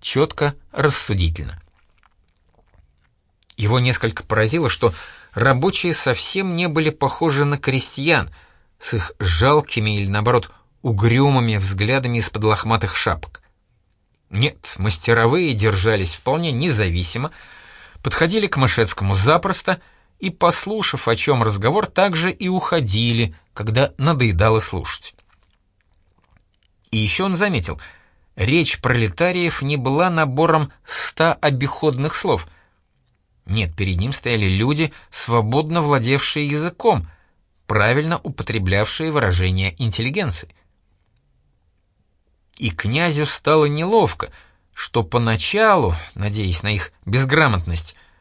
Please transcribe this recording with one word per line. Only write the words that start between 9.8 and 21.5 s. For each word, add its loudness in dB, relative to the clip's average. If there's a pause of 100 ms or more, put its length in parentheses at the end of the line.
или, -2
наоборот, 0 (320)
угрюмыми 2
взглядами 0
из-под -4
лохматых 0
шапок. -4 (880)
Нет, -4
мастеровые 2
держались 0
вполне -2
независимо, -2 (720)
подходили 0
к -2
Мышецкому 0
запросто 0 (380)
и, -6
послушав, 0
о 2
чём 0
разговор, 0